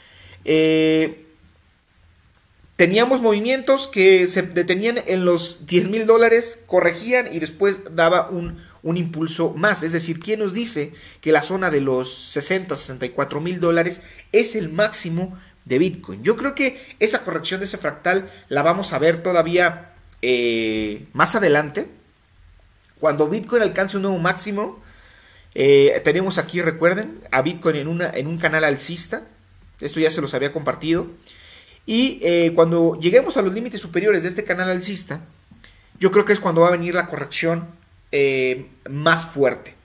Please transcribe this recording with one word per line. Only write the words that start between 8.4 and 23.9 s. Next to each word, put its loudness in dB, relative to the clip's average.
un -4
impulso -4
más. -2
Es -4
decir, -4
¿quién -4
nos -4
dice -4
que 0
la 6
zona -2
de 2
los -2
sesenta, -4
sesenta -6
y -6
cuatro -4
mil -6
dólares 0
es 2
el -4
máximo -2
de 0
Bitcoin? -4
Yo 2
creo -4
que -6
esa 0
corrección -6
de -6
ese -6
fractal -4
la 0
vamos 0
a -2
ver 2
todavía, 0
eh, -2
más 2
adelante. 0
Cuando 2
Bitcoin 0
alcance -2